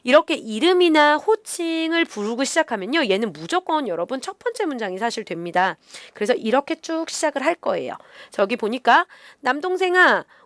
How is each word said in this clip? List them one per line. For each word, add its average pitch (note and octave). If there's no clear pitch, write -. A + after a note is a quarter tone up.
이렇게 C#4+
이름이나 D4+
호칭을 E4
부르고 A3+
시작하면요. B3
얘는 G3
무조건 D4+
여러분 F3+
첫 -
번째 A#4
문장이 A3+
사실 A3+
됩니다. F3
그래서 G#3
이렇게 B3
쭉 D#4+
시작을 D4
할 E4
거예요. C#3+
저기 G3+
보니까 B3
"남동생아, F4